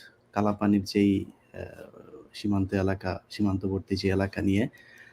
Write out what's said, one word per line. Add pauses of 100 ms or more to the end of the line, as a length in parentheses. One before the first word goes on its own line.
(320)
কালাপানির
যেই, (280)
অ্যা, (680)
সীমান্ত
এলাকা, (100)
সীমান্তবর্তী
যে
এলাকা
নিয়ে, (440)